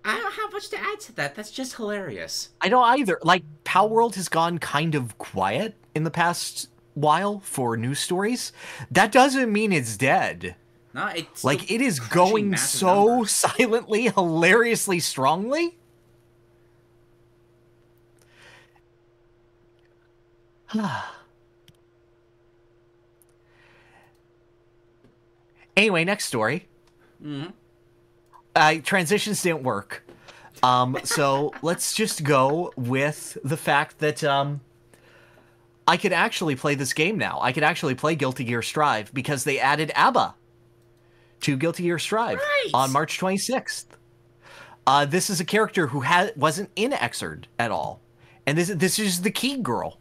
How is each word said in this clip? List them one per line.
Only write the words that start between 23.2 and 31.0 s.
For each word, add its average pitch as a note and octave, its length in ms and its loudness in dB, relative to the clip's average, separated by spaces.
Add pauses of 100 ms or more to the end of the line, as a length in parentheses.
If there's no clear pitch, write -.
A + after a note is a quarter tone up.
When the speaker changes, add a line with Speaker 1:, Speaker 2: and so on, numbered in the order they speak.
Speaker 2:
Anyway, F#3+ 280 4
next G3+ 220 -2
story. A#2+ 420 -2 (540)
Speaker 1:
Mm-hmm. D3 280 -10 (1040)
Speaker 2:
Uh, D#3+ 300 6
transitions G3 580 0
didn't D#3+ 200 0
work. G#2+ 420 -6 (580)
Um, B2+ 420 4